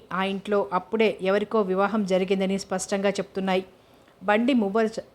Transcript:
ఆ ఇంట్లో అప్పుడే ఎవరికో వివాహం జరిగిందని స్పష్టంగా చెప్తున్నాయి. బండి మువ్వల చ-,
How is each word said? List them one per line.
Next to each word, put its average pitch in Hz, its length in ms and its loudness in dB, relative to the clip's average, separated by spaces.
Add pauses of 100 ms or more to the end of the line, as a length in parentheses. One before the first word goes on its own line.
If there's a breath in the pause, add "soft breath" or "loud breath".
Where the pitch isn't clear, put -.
(140)
ఆ 185 100 -2
ఇంట్లో 196 500 0
అప్పుడే 208 480 0
ఎవరికో 208 400 0
వివాహం 196 440 0
జరిగిందని 190 540 0
స్పష్టంగా 196 500 -2
చెప్తున్నాయి. 190 560 -2 (580 soft breath)
బండి 226 300 2
మువ్వల 220 320 2
చ-, - 180 -6 (120)